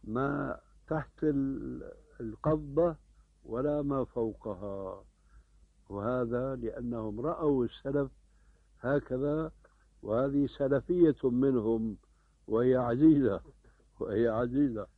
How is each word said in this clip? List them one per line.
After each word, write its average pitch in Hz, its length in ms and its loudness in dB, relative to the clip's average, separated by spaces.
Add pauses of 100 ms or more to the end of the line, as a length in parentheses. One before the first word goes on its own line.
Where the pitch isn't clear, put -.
ما 139 560 -4 (280)
تحت - 360 -6
ال-، 135 680 -2 (280)
القبضة 151 760 -2 (480)
ولا 147 380 -2
ما 139 220 0
فوقها، 98 1000 -6 (840)
وهذا 123 680 -2
لأنهم 117 640 -6
رأوا 147 440 2
السلف 139 460 -4 (680)
هكذا، 147 720 -2 (500)
وهذه 135 440 2
سلفية 139 840 2
منهم 113 680 2 (520)
وهي 123 280 4
عزيزة، 127 640 4 (600)
وهي 110 280 0
عزيزة. 120 580 0 (120)